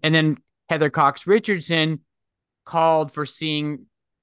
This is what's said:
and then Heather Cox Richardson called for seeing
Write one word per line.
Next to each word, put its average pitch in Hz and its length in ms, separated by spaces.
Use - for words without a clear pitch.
and 156 100
then 156 220
Heather 151 220
Cox 139 360
Richardson 170 760
called 160 480
for 147 120
seeing 151 600